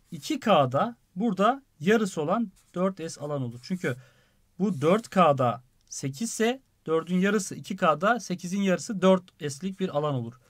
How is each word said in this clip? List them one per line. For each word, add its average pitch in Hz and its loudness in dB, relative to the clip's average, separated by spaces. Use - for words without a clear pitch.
iki 240 -8
K'da 165 2
burada 214 0
yarısı 190 0
olan 190 -2
dört 175 -2
S - -14
alan 147 -4
olur. 120 -8
Çünkü 175 -4
bu 180 -2
dört 185 2
K'da 135 4
sekiz 143 -8
ise 240 -2
dördün 160 -2
yarısı 196 0
iki 170 -10
K'da 185 2
sekizin 185 -6
yarısı 185 0
dört 185 2
S'lik 190 -10
bir 185 -2
alan 147 -2
olur. 117 -6